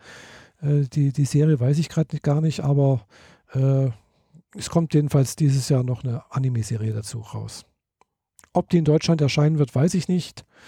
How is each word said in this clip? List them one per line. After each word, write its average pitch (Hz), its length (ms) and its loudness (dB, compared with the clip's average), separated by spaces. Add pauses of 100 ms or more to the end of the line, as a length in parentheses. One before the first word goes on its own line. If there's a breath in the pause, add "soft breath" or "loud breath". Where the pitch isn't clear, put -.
(640 loud breath)
äh, 143 300 0
die, 139 200 0
die 143 140 0
Serie 151 340 2
weiß 143 180 2
ich 160 120 -2
grad - 220 -2
nicht, 151 100 -6
gar 147 180 0
nicht, 160 200 -2
aber, 139 460 2 (460 soft breath)
äh, 135 380 0 (680)
es - 140 -12
kommt 165 240 0
jedenfalls 147 420 2
dieses 135 320 0
Jahr 131 140 2
noch 123 220 -6
eine 120 180 -6 (100)
Anime-Serie 113 600 -2
dazu 107 260 -10
raus. 107 460 -14 (880)
Ob - 160 -2
die 175 80 4
in 160 60 2
Deutschland 156 360 2
erscheinen 151 380 2
wird, 143 160 -2
weiß 151 200 2
ich 175 140 -2
nicht. - 380 -4 (220 loud breath)